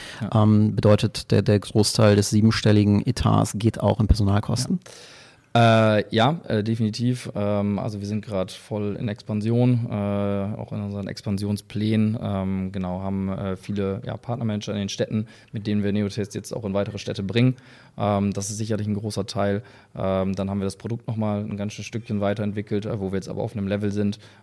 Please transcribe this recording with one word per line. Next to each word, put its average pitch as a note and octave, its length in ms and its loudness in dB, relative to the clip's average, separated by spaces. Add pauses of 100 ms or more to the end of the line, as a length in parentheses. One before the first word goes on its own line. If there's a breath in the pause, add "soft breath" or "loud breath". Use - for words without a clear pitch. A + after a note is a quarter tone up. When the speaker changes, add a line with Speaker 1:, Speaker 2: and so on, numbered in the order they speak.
(200 loud breath)
Speaker 1:
Ja. G#2+ 240 2
Speaker 2:
Ähm, G#2+ 320 6
bedeutet, G#2 560 2
der, G2+ 100 4
der G#2 160 4
Großteil G#2 560 4
des G2+ 160 4
siebenstelligen G#2+ 720 4
Etats G#2+ 540 2
geht G#2+ 220 0
auch G#2 180 2
in G#2+ 80 4
Personalkosten? A2 800 2
Speaker 1:
Ja. - 60 -20 (680 loud breath)
Äh, A2 520 6
ja, B2 280 2 (100)
äh, G#2+ 140 0
definitiv. A2+ 720 -2
Ähm, G#2 440 0
also G#2 220 -4
wir G2+ 60 -8
sind G#2 160 -4
grad F#2+ 300 -4
voll G#2 480 -6
in - 80 -4
Expansion, A#2 800 0
äh, A2+ 60 -6
auch G2+ 760 -2
in G#2+ 120 -6
unseren G2+ 260 -8
Expansionsplänen. G#2+ 1120 -2
Ähm, F#2+ 520 -4
genau, F#2 280 -4
haben, G2 300 -4
äh, F#2+ 260 -6
viele, G2+ 480 -4
ja, A2+ 140 -8
Partnermanager A2 540 -6
in G#2 80 -4
den G2 100 -4
Städten, A2 380 -4 (240 loud breath)
mit G#2+ 140 -8
denen G#2 160 0
wir G2+ 120 0
Neotest G2+ 400 -4
jetzt - 200 -10
auch G#2+ 120 -6
in G2 80 -4
weitere G2+ 240 -2
Städte G2+ 240 -8
bringen. A#2+ 340 2 (400 loud breath)
Ähm, G2+ 380 0
das G2 160 -6
ist G#2 80 -8
sicherlich G#2+ 280 -4
ein G#2 100 -2
großer G#2 280 -4
Teil. G2+ 380 -2 (340 loud breath)
Ähm, F#2+ 380 0
dann F#2+ 160 -4
haben G2+ 100 -4
wir F#2+ 60 -2
das F#2+ 100 -6
Produkt A#2 320 -8
noch A2+ 80 -4
mal G#2+ 240 -2
ein G#2 160 -6
ganzes G2+ 300 -8
Stückchen A2 340 -6
weiterentwickelt, G2+ 640 -2
äh, G#2+ 160 -6
wo F#2+ 120 -4
wir G2 40 -2
jetzt F#2 140 -6
aber G#2 120 -6
auf A2 140 -6
einem G2+ 100 -4
Level G2+ 260 -2
sind, G2+ 260 -2 (240 soft breath)